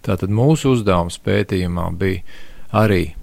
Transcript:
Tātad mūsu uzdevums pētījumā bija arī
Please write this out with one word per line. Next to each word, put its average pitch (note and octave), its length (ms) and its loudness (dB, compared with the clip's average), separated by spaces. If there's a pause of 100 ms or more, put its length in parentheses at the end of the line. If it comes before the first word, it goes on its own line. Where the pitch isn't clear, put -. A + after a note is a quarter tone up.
Tātad G2 340 -2
mūsu C3+ 400 4
uzdevums F#2 420 0
pētījumā F2+ 760 0
bija F#2 320 -2 (480)
arī G#2+ 320 4 (200)